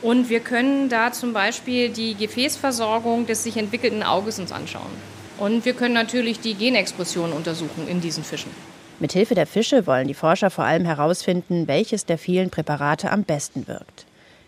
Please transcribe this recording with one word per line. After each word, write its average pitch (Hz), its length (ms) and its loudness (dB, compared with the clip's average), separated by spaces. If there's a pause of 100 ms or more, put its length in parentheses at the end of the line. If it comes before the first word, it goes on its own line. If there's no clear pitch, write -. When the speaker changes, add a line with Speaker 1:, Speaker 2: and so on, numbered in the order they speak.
Speaker 1:
und 240 300 4
wir 233 80 4
können 262 500 2
da 240 240 2
zum 240 200 -4
Beispiel 240 560 0
die 226 260 -2
Gefäßversorgung 233 1120 0
des 226 160 -2
sich 226 140 -4
entwickelnden 214 480 -2
Auges 196 340 0
uns 180 140 -8
anschauen. - 380 -10 (480)
Und 220 260 2
wir 247 80 2
können 240 220 0
natürlich 233 440 0
die 220 160 -4
Genexpression 190 760 0
untersuchen 160 560 -6
in 180 120 -2
diesen 160 220 -4
Fischen. - 300 -10 (480)
Speaker 2:
Mithilfe 185 340 2
der 170 120 4
Fische 226 400 2
wollen 131 200 2
die 139 80 -4
Forscher 180 360 2
vor - 140 -2
allem 170 200 2
herausfinden, 170 840 0
welches 196 400 0
der 165 120 0
vielen 180 320 0
Präparate 151 600 0
am 202 140 2
besten 143 420 -4
wirkt. - 400 -14 (420)